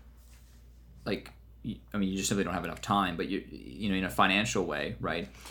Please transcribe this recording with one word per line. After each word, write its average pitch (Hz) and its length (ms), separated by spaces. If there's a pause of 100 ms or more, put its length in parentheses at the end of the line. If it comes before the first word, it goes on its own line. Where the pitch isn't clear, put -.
(1040)
like, - 260 (340)
y-, 107 140 (140)
I 104 40
mean, 98 120
you 95 60
just 98 140
simply 98 160
don't 87 80
have 87 100
enough 82 160
time, 95 380
but 90 100
you, 95 220
you 90 400
know, 95 60
in 92 100
a 87 40
financial 98 560
way, 76 360
right? 85 260 (240)